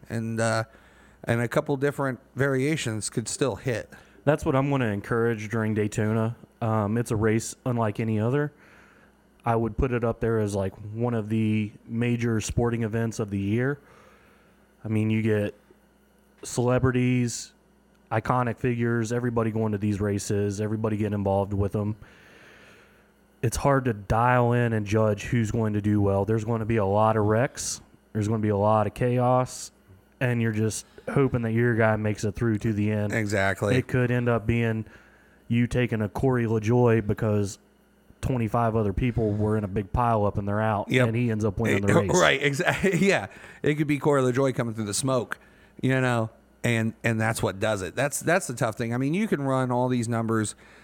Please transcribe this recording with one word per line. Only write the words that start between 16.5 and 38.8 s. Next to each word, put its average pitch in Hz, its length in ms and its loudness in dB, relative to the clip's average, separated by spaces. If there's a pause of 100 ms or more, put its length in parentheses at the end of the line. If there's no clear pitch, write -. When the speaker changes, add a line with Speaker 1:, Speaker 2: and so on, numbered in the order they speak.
Speaker 2:
iconic 120 460 0
figures, 117 540 0
everybody 117 400 0
going 110 200 -2
to 104 60 -2
these 101 220 0
races, 101 600 -2
everybody 107 360 -2
getting 104 160 -2
involved 98 400 0
with 101 180 0
them. 104 240 -2 (1500)
It's - 160 0
hard 135 280 2
to 120 80 0
dial 120 600 2
in 120 200 2
and 107 120 -2
judge 107 380 2
who's 113 280 0
going 110 220 0
to 104 80 0
do 104 200 2
well. 98 240 2
There's 110 200 0
going 113 140 -2
to 110 60 -4
be 113 120 0
a 101 80 2
lot 107 320 4
of 104 80 2
wrecks. 110 560 0 (320)
There's 107 140 -2
gonna 110 120 0
be 107 100 0
a 101 80 2
lot 107 300 4
of 98 60 -8
chaos. 127 800 0 (500)
And 120 200 0
you're 113 120 0
just 107 320 -2 (260)
hoping 131 300 2
that 113 100 -2
your 117 240 0
guy 110 220 2
makes 107 260 -4
it 104 120 -2
through 113 240 0
to 113 120 -2
the 104 180 0
end. 104 220 -2
Speaker 1:
Exactly. 104 640 0
Speaker 2:
It 127 140 0
could 123 200 0
end 123 200 0
up 110 180 0
being 113 380 0 (640)
you 117 180 2
taking 117 340 0
a 107 60 -2
Corey 123 380 0
LaJoie 113 600 2
because 104 540 0 (600)
twenty-five 117 560 0
other 101 160 0